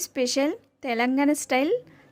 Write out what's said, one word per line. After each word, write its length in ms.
స్పెషల్ 480
తెలంగాణ 460
స్టైల్ 320